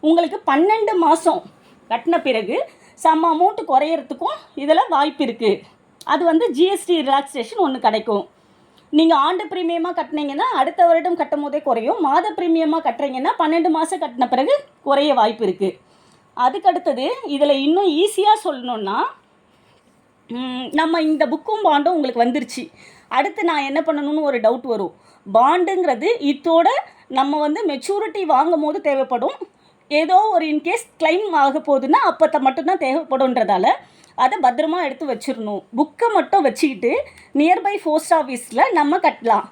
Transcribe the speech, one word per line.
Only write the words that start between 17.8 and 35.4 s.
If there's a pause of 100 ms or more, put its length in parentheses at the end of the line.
ஈஸியா
சொல்லணும்னா, (1200)
ம்,
நம்ம
இந்த
புக்கும்
பாண்டும்
உங்களுக்கு
வந்துருச்சு. (360)
அடுத்து
நான்
என்ன
பண்ணணும்னு
ஒரு
டவுட்
வரும். (400)
பாண்டுங்கிறது (120)
இத்தோட (400)
நம்ம
வந்து
மெச்சூரிட்டி
வாங்கும்
போது
தேவைப்படும். (540)
ஏதோ
ஒரு
in
case
claim
ஆக
போகுதுன்னா, (120)
அப்பத்த
மட்டும்தான்
தேவைப்படும்ன்றதால (440)
அதை
பத்திரமா
எடுத்து
வச்சிடணும். (140)